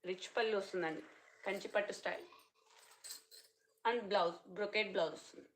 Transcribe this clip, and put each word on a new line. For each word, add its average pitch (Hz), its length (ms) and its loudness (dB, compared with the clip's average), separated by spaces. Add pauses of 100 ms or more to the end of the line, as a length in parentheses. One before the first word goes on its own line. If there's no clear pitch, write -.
రిచ్ 180 320 -4
పళ్ళు 220 200 4
వస్తుందండి, 175 460 0 (420)
కంచి 196 240 -2
పట్టు - 240 0
స్టైల్. - 340 -4 (1600)
And 233 160 2 (100)
బ్లౌజ్, 170 260 4 (200)
బ్రొకెట్ 202 360 0
బ్లౌజ్ 165 220 2
వస్తుంది. - 420 -18